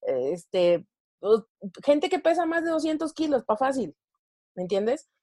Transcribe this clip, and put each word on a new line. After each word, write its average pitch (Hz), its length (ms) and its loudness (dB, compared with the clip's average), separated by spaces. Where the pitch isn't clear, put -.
este, 170 840 0
o-, 208 260 2
gente 294 260 4
que 370 100 0
pesa 339 260 2
más 330 180 -2
de 330 80 -2
doscientos 311 420 -2
kilos, 294 300 -2
pa' 214 140 0
fácil", 262 380 -2
¿me 180 80 -6
entiendes? 202 460 -2